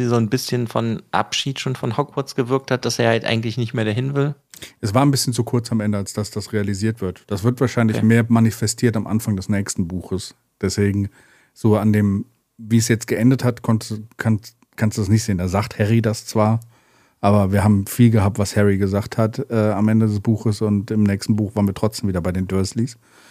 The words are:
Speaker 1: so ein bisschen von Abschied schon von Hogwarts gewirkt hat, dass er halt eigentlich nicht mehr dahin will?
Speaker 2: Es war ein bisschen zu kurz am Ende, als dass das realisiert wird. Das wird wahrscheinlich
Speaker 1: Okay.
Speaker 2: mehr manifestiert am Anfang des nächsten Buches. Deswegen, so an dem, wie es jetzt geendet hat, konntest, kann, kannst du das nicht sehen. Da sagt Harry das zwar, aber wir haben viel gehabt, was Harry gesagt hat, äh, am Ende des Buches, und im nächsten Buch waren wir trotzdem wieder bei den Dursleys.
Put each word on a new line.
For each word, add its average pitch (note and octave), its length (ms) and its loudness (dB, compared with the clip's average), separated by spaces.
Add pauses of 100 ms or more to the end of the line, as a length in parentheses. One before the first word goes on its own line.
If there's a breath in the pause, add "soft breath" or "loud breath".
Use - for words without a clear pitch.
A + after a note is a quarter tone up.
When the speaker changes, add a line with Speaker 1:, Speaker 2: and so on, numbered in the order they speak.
Speaker 1:
so A#2+ 100 2
ein A2+ 140 2
bisschen B2 400 -2
von A2+ 420 -4
Abschied - 480 -4
schon C3 160 -4
von A#2+ 220 -4
Hogwarts C#3 380 -4
gewirkt C3 360 -2
hat, B2 140 -2
dass A#2+ 120 -2
er A#2 120 4
halt A2+ 160 2
eigentlich A2+ 320 -2
nicht A#2+ 160 -4
mehr A#2 100 -2
dahin B2+ 320 -2
will? C#3+ 200 0 (440 loud breath)
Speaker 2:
Es G2+ 140 -4
war B2 120 4
ein C#3+ 60 6
bisschen C3 220 -2
zu A2+ 100 0
kurz A#2 300 -2
am A2 80 0
Ende, G#2 160 0
als G2+ 160 -6
dass G#2+ 180 -6
das - 220 -8
realisiert G#2 480 -2
wird. F#2 260 -6
Das F#2+ 160 -4
wird B2 160 0
wahrscheinlich A2+ 380 0
Speaker 1:
Okay. G#2+ 80 2
Speaker 2:
mehr A#2 240 6
manifestiert A2+ 640 2
am G#2+ 100 -2
Anfang G#2+ 300 -2
des F#2 140 -6
nächsten G2 400 -4
Buches. F2+ 460 -8 (260)
Deswegen, G2+ 480 0 (440 soft breath)
so G#2+ 240 2
an G#2 140 2
dem, G#2 320 2 (340)
wie A2+ 200 0
es A2+ 100 2
jetzt A2 200 0
geendet B2 360 2
hat, A#2+ 180 -2
konntest, A2 400 -2 (140)
kann, A2 240 0 (380)
kannst A2 200 0
du A2+ 40 0
das F#2 80 -2
nicht A2 140 4
sehen. G2 160 -2
Da F2+ 100 -2
sagt G2 280 -2
Harry A2+ 240 2
das A2 240 -4
zwar, A2 360 2 (580 soft breath)
aber G2+ 320 4
wir G2 140 2
haben G2+ 200 4
viel A#2+ 260 4
gehabt, G2+ 280 2
was G2+ 160 -4
Harry G2+ 220 4
gesagt G2 400 -2
hat, A2+ 320 0
äh, G#2+ 220 2
am G#2 180 2
Ende A2 180 4
des G#2 140 -2
Buches, A2 400 -2
und G#2 280 0
im G#2+ 140 2
nächsten G2+ 320 0
Buch G#2 200 -2
waren G2+ 120 2
wir F#2+ 60 -2
trotzdem - 340 -4
wieder F#2 140 -2
bei F2+ 100 -2
den F#2 160 -4
Dursleys. F#2+ 500 -4 (340 soft breath)